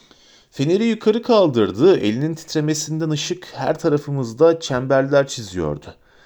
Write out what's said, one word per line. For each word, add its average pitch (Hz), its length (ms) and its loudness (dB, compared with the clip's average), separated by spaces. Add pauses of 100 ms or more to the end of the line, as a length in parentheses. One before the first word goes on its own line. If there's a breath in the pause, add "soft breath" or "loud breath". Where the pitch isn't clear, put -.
(520 soft breath)
Feneri 175 320 0
yukarı 220 380 0
kaldırdı. 147 760 4
Elinin 123 380 -2
titremesinden 156 760 -4
ışık 151 420 -6
her 151 260 -4
tarafımızda 147 800 0
çemberler 135 680 0
çiziyordu. 90 640 -8 (320 soft breath)